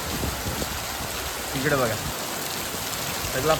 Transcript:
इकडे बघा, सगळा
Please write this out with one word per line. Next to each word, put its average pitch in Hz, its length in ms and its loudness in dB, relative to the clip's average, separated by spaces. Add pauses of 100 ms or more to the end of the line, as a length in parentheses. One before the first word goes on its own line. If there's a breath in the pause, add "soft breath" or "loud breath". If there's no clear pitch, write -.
(1600)
इकडे 143 200 4
बघा, 117 200 4 (1400)
सगळा 143 260 6